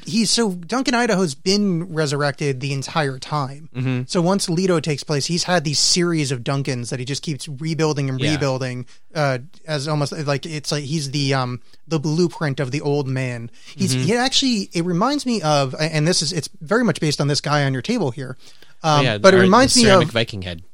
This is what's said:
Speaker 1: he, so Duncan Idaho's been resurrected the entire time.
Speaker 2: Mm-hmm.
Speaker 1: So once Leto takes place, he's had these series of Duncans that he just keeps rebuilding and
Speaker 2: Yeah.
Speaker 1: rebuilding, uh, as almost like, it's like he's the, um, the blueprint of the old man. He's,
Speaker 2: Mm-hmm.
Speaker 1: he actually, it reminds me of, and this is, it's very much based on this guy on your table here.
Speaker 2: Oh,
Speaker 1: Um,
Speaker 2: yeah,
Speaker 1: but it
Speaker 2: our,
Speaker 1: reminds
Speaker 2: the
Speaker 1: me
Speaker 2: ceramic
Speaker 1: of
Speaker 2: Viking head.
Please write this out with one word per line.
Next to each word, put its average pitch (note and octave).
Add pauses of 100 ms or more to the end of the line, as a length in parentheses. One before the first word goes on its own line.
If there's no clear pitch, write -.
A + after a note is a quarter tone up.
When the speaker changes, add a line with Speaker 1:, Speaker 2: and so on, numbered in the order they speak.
Speaker 1:
he, G3+
so A#3
Duncan G#3+
Idaho's G3
been F#3
resurrected C#3+
the C#3
entire C#3
time. C#3+
Speaker 2:
Mm-hmm. B2
Speaker 1:
So F#3
once F#3
Leto F3
takes C#3+
place, C#3+
he's E3+
had F3
these D3
series E3
of A#2+
Duncans C3+
that C3
he B2
just C#3
keeps D3
rebuilding D3+
and C3
Speaker 2:
Yeah. -
Speaker 1:
rebuilding, C3 (300)
uh, C#3 (280)
as D3+
almost D3
like, C#3+
it's D#3
like D3
he's C#3
the, C#3
um, B2 (260)
the D#3+
blueprint D#3
of C3+
the C#3+
old C#3+
man. B2 (240)
He's, D#3+
Speaker 2:
Mm-hmm. B2+
Speaker 1:
he G3
actually, B3
it E3+
reminds A3
me A#3
of, C#3+
and D#3
this F3+
is, D#3+
it's D#3 (100)
very G#3
much E3
based D3+
on C#3+
this D3
guy D3
on C3+
your C3
table G3+
here. B2+ (480)
Speaker 2:
Oh, D3+
Speaker 1:
Um, C#3+
Speaker 2:
yeah, A2
Speaker 1:
but G2+
it F#3+
Speaker 2:
our, F#3
Speaker 1:
reminds A#3
Speaker 2:
the B3
Speaker 1:
me A#3
Speaker 2:
ceramic F#3
Speaker 1:
of -
Speaker 2:
Viking A2+
head. F2 (120)